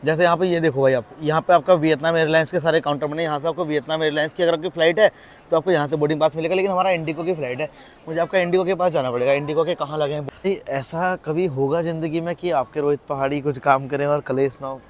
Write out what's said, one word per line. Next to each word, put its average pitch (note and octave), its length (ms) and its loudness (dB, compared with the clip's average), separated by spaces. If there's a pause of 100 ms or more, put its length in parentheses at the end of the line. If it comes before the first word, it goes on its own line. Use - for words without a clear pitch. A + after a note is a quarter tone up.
जैसे D#3 180 2
यहाँ E3+ 140 4
पे F3+ 100 0
ये E3+ 140 2
देखो C#3 220 2
भाई C3 100 6
आप, A#2+ 120 0 (180)
यहाँ D#3 180 0
पे F3+ 120 2
आपका E3+ 220 6
वियतनाम D#3+ 420 2
एयरलाइंस D#3+ 360 2
के F3 80 0
सारे D#3+ 200 2
काउंटर D3 260 -2
बने D3+ 160 -4
हैं। E3 60 -2
यहाँ D3+ 100 -2
से C#3+ 100 -2
आपको E3 160 -2
वियतनाम D3+ 380 -2
एयरलाइंस D3+ 320 -2
की - 80 -2
अगर E3 120 4
आपकी D#3+ 140 -4
फ़्लाइट E3 300 2
है G#3+ 120 6 (400)
तो E3+ 60 2
आपको D#3+ 140 0
यहाँ D3 180 2
से D#3 80 -2
बोर्डिंग D3+ 240 0
पास D#3 160 2
मिलेगा, E3 180 -2
लेकिन F#3+ 160 0
हमारा F#3 200 0
इंडिगो E3 340 -2
की F3+ 100 0
फ़्लाइट C3 260 -6
है, D3+ 80 -4 (400)
मुझे D#3+ 120 -4
आपका E3+ 180 0
इंडिगो F3+ 260 2
के F#3 100 0
पास F3+ 180 0
जाना C3+ 180 0
पड़ेगा। B2+ 220 0
इंडिगो D3 320 0
के E3+ 100 -2
कहाँ D3+ 240 -6
लगे D3 160 -2
हैं D3 120 -6
भाई? F#3+ 260 -4 (160)
ऐसा D#3+ 480 -4
कभी E3 300 -2
होगा C#3 360 0
ज़िंदगी E3 380 -4
में E3+ 160 -4
कि F3+ 160 -4
आपके C#3+ 280 -2
रोहित C#3+ 280 0
पहाड़ी C#3 320 -2
कुछ C3+ 180 -4
काम C3+ 300 2
करें C#3+ 180 -2
और D3 140 0
कलेश C3+ 420 -2
ना C3+ 60 -10
हो? C3+ 220 -12